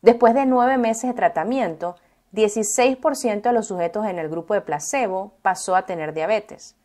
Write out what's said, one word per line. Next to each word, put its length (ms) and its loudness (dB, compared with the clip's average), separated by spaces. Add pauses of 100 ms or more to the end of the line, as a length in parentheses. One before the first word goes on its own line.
Después 320 6
de 120 2
nueve 320 4
meses 320 0
de 40 -4
tratamiento, 840 -2 (340)
dieciséis 640 0
por 220 -2
ciento 320 -2
de 60 2
los 120 -2
sujetos 380 -4
en 140 -4
el 100 -6
grupo 240 -4
de 80 0
placebo 800 -4
pasó 340 0
a 100 2
tener 280 -6
diabetes. 720 -6